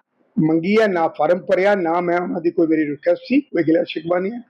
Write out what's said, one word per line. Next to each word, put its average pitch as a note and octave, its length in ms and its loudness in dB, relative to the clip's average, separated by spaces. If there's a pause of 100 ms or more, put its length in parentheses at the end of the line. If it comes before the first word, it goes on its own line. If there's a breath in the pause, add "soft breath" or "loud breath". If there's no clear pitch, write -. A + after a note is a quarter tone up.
(400)
ਮੰਗੀ E3 420 2
ਹੈ, A3 60 2
ਨਾ E3 200 0
ਫਾਰਮ D#3 320 0
ਭਰਿਆ, F#3+ 360 2
ਨਾ F3 260 0
ਮੈਂ F3 180 0
ਉਹਨਾਂ F3+ 220 -6
ਦੀ E3+ 100 0
ਕੋਈ E3+ 160 0
ਮੇਰੀ D#3 240 0
ਰਿਕੁਐਸਟ E3+ 300 -2
ਸੀ, C4+ 200 0
ਕੋਈ F3+ 220 -4
ਗਿਲਾ D#3+ 200 2
ਸ਼ਿਕਵਾ E3+ 360 -4
ਨਹੀਂ F#3+ 120 -4
ਹੈ। A#3+ 180 -10